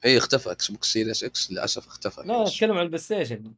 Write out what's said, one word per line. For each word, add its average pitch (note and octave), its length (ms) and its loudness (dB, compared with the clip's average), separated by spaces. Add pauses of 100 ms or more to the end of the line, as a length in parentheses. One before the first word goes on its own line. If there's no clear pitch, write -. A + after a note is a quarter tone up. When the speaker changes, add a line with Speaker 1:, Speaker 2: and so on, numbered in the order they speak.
Speaker 1:
إيه، B2+ 140 8
اختفى. A#2+ 340 2
إكس - 180 -4
بوكس - 220 -4
سيريس A2 320 0
إكس - 280 -4
للأسف - 340 -4
اختفى. - 340 -8
Speaker 2:
لا، G#3 160 -4
Speaker 1:
إيه، A#3 100 4
Speaker 2:
أتكلم A3 300 2
عن F3 60 2
البلاي E3 160 -2
ستيشن. D#3 380 -2 (220)